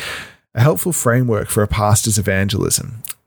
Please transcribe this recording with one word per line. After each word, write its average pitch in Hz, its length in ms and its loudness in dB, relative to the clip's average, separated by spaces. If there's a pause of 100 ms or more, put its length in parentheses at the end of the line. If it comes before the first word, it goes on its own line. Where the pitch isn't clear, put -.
(540)
A 113 80 0
helpful 170 300 2
framework 120 560 0
for - 140 0
a 104 60 2
pastor's 104 500 2
evangelism 98 840 -2 (240)